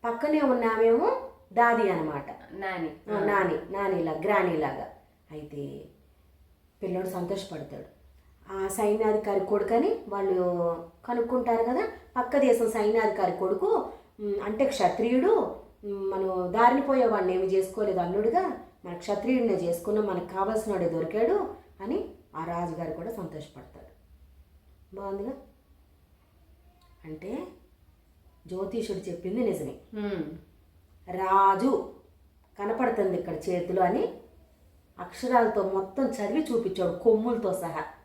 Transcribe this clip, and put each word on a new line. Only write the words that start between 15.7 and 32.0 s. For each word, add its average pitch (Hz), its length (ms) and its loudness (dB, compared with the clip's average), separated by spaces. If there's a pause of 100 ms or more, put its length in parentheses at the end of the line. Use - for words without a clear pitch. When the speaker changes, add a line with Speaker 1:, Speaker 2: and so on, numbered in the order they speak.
Speaker 1:
ఉమ్, 196 260 -4
మనం 185 420 -2
దారిని 247 300 6
పోయేవాడిని 220 520 2
ఏమి 190 120 0
చేసుకోలేదు 190 540 0
అల్లుడుగా, 220 560 0 (280)
మన 175 100 -10
క్షత్రియుడినే 220 600 0
చేసుకున్నాం, 175 520 0
మనకు 190 200 -2
కావాల్సిన 214 460 -2
వాడే 175 160 0
దొరికాడు 208 680 0 (260)
అని 262 280 -4 (280)
ఆ 160 80 -8
రాజుగారు 170 480 -6
కూడా 190 180 -10
సంతోషపడతాడు. - 800 -14 (1040)
బాగుందిగా? 196 360 -6 (1700)
అంటే 190 420 -10 (1000)
జ్యోతిషుడు 196 520 -4
చెప్పింది 185 420 -6
నిజమే. 160 360 -2 (180)
Speaker 2:
మ్మ్. 202 280 -4 (880)
Speaker 1:
రాజు 196 840 4 (680)